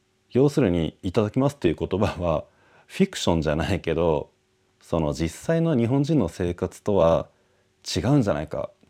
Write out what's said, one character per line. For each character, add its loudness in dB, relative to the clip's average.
要 4
す 0
る 4
に、 0
「い -4
た 2
だ 0
き -2
ま 2
す」 -8
っ -20
て -2
い 2
う -2
言 -4
葉 -2
は、 0
フ 0
ィ 0
ク -12
シ -4
ョ 4
ン 0
じ 0
ゃ 0
な -2
い -4
け -2
ど、 0
そ -4
の、 0
実 -4
際 -2
の 0
日 0
本 0
人 0
の 0
生 -4
活 -8
と 0
は 4
違 0
う 2
ん 4
じ 0
ゃ 0
な -4
い -8
か、 -8